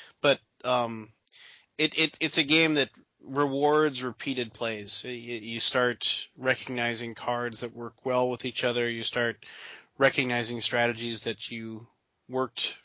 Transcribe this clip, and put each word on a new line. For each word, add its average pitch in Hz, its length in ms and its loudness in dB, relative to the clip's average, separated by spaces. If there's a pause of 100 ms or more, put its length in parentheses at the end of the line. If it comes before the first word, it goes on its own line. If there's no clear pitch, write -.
(220)
but, 139 180 6 (240)
um, 117 460 0 (680)
it, 156 180 0
it, 156 220 2
it's 160 180 -2
a 160 60 4
game 156 320 4
that 135 140 2 (340)
rewards 143 800 2
repeated 123 500 -4
plays. 107 520 -4
Y-, 127 60 -8
y-, 120 300 -8
you 113 180 -6
start - 680 2 (100)
recognizing 120 800 -2
cards 120 460 -4
that 117 140 -8
work 117 300 -10
well 127 240 2
with 123 160 -4
each - 180 -4
other. 120 260 2
You 113 140 -4
start 117 400 -2 (540)
recognizing 123 640 4
strategies 117 640 0
that - 260 -6
you 113 380 -10 (400)
worked - 580 -2